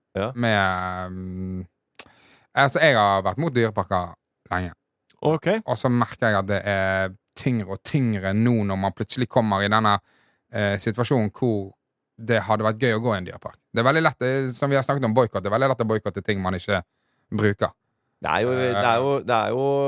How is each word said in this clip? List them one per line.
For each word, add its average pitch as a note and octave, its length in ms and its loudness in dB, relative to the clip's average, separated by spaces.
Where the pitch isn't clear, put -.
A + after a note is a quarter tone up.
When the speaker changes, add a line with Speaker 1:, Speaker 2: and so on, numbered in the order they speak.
Speaker 1:
Ja. G2+ 160 -2
Speaker 2:
Med, A#2 260 0
ehm, F#2 1040 -4
altså, C#3 300 2
jeg C3+ 160 6
har G2 240 4
vært F#2+ 160 -2
mot D#3 160 -2
dyreparker G2 560 -2
lenge. F2+ 220 -4
Speaker 3:
Ok. D#3 260 0
Speaker 2:
Og B2+ 220 -4
så C3+ 80 2
merker A#2+ 400 0
jeg G2+ 140 2
at G2 100 -2
det G2 160 0
er F#2+ 480 -2
tyngre G#2 400 -4
og - 80 -14
tyngre G#2 520 0
nå A#2 220 4
når F#2+ 160 -2
man G2 120 -2
plutselig A#2+ 320 -4
kommer G#2 360 2
i G2+ 80 0
denne, G#2+ 240 4
eh, G2+ 240 0
situasjonen A2 560 0
hvor G#2 380 -2
det A2+ 240 0
hadde G#2+ 240 0
vært A2 160 -2
gøy A#2 140 2
å A2 80 -4
gå A#2+ 80 0
i G2 80 -2
en F2+ 80 -10
dyrepark. - 260 -14
Det A2+ 80 -6
er A#2 80 4
veldig D#3 160 4
lett, D3+ 240 0
eh, C3+ 240 0
som C3 220 -4
vi - 20 4
har C3+ 80 4
snakket C#3 240 -2
om A2 80 2
boikott, A#2+ 240 2
det F#2 80 -4
er G2 80 -2
veldig C3+ 160 4
lett B2 140 0
å - 20 -4
boikotte G#2 400 -2
ting G2 160 -2
man F#2 140 -2
ikke F#2+ 240 -2
bruker. G#2 380 2
Speaker 1:
Det D2+ 100 -2
er F#2 100 2
jo, B2+ 160 0
det B2+ 160 0
er A#2 240 2
jo, C#3 140 0
Speaker 2:
Eh. C#3 160 -2
Speaker 1:
det A#2+ 80 2
er G#2+ 180 0
jo, C3+ 140 0